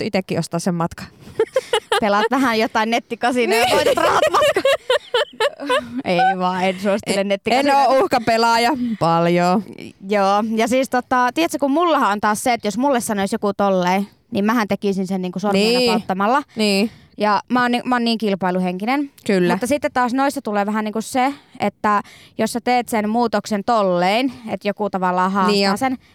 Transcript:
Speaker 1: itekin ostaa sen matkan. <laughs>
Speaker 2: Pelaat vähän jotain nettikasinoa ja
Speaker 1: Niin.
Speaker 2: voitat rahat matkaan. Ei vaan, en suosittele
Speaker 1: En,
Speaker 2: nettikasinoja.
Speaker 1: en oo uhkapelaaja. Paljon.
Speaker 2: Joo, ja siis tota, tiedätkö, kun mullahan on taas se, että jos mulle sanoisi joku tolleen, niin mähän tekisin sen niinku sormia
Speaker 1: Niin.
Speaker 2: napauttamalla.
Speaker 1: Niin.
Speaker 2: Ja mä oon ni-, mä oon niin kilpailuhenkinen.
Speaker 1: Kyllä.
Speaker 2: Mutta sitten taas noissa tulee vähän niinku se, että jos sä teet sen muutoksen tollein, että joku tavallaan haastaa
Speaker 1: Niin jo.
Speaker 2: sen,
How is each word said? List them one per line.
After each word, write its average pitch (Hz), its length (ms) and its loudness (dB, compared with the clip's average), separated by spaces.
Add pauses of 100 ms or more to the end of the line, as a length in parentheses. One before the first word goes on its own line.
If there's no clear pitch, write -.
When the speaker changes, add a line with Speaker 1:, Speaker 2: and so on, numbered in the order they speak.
Speaker 1:
itekin 190 380 -2
ostaa 165 200 -4
sen 175 160 -2
matkan. 170 300 -4 (480)
<laughs> - 480 -2
Speaker 2:
Pelaat 208 300 2
vähän 247 280 0
jotain 220 300 0
nettikasinoa 240 680 0
ja 466 80 4
Speaker 1:
Niin. 719 100 0
Speaker 2:
voitat 508 280 2
rahat - 180 2 (100)
matkaan. 571 320 2 (1400)
Ei 175 140 0 (180)
vaan, 180 260 -2
en 190 160 -2
suosittele 196 420 -2
Speaker 1:
En, 196 60 -2
Speaker 2:
nettikasinoja. 262 560 2
Speaker 1:
en 262 80 4
oo 269 80 4
uhkapelaaja. 233 720 2 (280)
Paljon. 175 640 2 (460)
Speaker 2:
Joo, 202 340 2 (120)
ja 220 120 0
siis 254 220 0
tota, 247 440 0
tiedätkö, 320 260 -2
kun 277 120 0
mullahan 294 400 2
on 208 100 -2
taas 208 220 0
se, 247 100 2
että 220 140 -4
jos 202 100 -4
mulle 262 240 0
sanoisi 202 340 -2
joku 202 220 -2
tolleen, 190 500 2 (240)
niin 196 140 0
mähän 220 220 0
tekisin 196 400 -2
sen 185 140 -4
niinku 180 180 -6
sormia 202 240 0
Speaker 1:
Niin. 240 280 2
Speaker 2:
napauttamalla. 214 520 0 (120)
Speaker 1:
Niin. 208 360 0 (260)
Speaker 2:
Ja 208 320 0
mä 247 120 2
oon 247 100 0
ni-, 240 140 0
mä 247 100 0
oon 240 80 0
niin 233 140 0
kilpailuhenkinen. 196 920 -2 (140)
Speaker 1:
Kyllä. 180 280 2
Speaker 2:
Mutta 190 140 -2
sitten 285 260 -2
taas 247 200 0
noissa 277 280 -2
tulee 208 240 -2
vähän 214 200 -2
niinku 214 160 -4
se, 262 320 -2 (260)
että 208 420 0 (360)
jos 220 160 -2
sä 240 100 -4
teet 247 260 0
sen 208 200 -2
muutoksen 214 540 -2
tollein, 208 680 2 (160)
että 208 180 -6
joku 202 220 -4
tavallaan 185 420 0
haastaa 196 200 2
Speaker 1:
Niin 202 180 2
jo. 196 80 0
Speaker 2:
sen, 262 200 -2 (180)